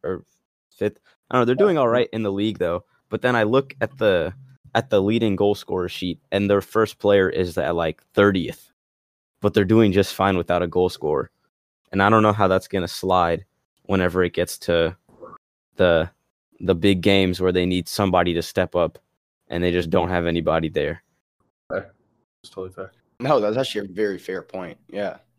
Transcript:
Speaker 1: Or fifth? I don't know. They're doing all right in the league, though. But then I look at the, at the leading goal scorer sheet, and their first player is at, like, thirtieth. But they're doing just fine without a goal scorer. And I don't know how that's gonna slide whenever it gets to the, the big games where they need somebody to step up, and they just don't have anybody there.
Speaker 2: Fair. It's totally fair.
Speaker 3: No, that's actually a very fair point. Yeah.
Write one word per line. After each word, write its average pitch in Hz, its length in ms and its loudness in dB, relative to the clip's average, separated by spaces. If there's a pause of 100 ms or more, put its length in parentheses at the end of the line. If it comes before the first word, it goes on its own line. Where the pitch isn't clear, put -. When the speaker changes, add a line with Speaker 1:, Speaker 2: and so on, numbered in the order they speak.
Speaker 1:
Or 92 200 -8 (520)
fifth? - 240 -6 (300)
I 127 60 -4
don't 127 60 4
know. 117 40 4
They're 123 100 2
doing 190 240 2
all 127 80 2
right 120 260 0
in 113 80 -6
the 104 100 -2
league, 101 280 -2
though. 87 240 -2 (260)
But - 140 -6
then 123 120 0
I 113 80 2
look 135 380 0
at - 160 -6
the, 95 380 0 (400)
at 117 160 0
the 101 100 4
leading 107 340 0
goal 101 200 0
scorer 92 340 -6
sheet, 90 300 -8 (120)
and 101 180 0
their 101 120 4
first - 380 -2
player 101 280 4
is 87 300 -4
at, 82 180 -2
like, 82 280 -4 (100)
thirtieth. 101 580 0 (720)
But 101 140 0
they're 101 100 4
doing 110 260 6
just 95 220 0
fine 98 240 0
without 87 240 -2
a 87 60 -2
goal 90 220 0
scorer. 73 420 -4 (600)
And 98 120 0
I 104 60 4
don't 110 140 6
know 107 100 4
how 104 140 2
that's 95 200 0
gonna 90 200 -4
slide 90 580 -2 (400)
whenever 92 380 0
it 85 100 -2
gets - 260 -4
to 85 360 0 (840)
the, 85 320 2 (500)
the 92 160 0
big 92 260 2
games 95 400 2
where 92 100 2
they 90 140 0
need 90 220 -2
somebody 90 480 0
to 85 80 -2
step 90 320 -4
up, 85 240 -2 (480)
and 87 160 -4
they 87 80 0
just 87 180 -2
don't 87 200 0
have 87 180 -2
anybody 82 420 -2
there. 76 340 -6 (680)
Speaker 2:
Fair. 95 220 -10 (500)
It's - 60 -20
totally 92 240 -14
fair. 95 180 -16 (280)
Speaker 3:
No, 135 200 2
that's 107 160 0
actually 107 320 -4
a 90 60 -16
very 101 240 -2
fair 92 240 -10
point. 90 460 -14
Yeah. 98 300 -8 (220)